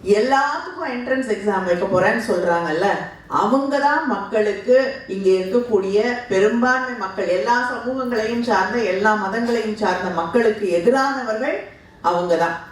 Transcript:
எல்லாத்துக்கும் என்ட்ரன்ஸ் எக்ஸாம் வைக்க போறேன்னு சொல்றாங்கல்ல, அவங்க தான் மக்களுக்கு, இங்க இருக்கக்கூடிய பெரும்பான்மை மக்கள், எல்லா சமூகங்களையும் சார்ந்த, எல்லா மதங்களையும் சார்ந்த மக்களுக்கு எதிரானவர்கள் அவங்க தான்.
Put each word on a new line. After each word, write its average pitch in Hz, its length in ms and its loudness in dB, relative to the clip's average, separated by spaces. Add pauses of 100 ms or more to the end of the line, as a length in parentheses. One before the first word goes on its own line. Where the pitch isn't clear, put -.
(140)
எல்லாத்துக்கும் 277 800 0
என்ட்ரன்ஸ் 247 400 -2
எக்ஸாம் 196 340 -2
வைக்க 175 180 0
போறேன்னு 208 400 2
சொல்றாங்கல்ல, 175 640 0 (480)
அவங்க 277 440 2
தான் 285 280 2
மக்களுக்கு, 214 680 2 (300)
இங்க 190 220 -2
இருக்கக்கூடிய 190 720 2 (280)
பெரும்பான்மை 240 720 2
மக்கள், - 400 -4
எல்லா 240 180 2 (120)
சமூகங்களையும் 240 840 -4
சார்ந்த, 208 340 0
எல்லா 202 320 0
மதங்களையும் 214 680 -2
சார்ந்த 185 320 -2
மக்களுக்கு 214 580 0
எதிரானவர்கள் 254 880 0 (460)
அவங்க 175 340 2
தான். 165 200 0 (140)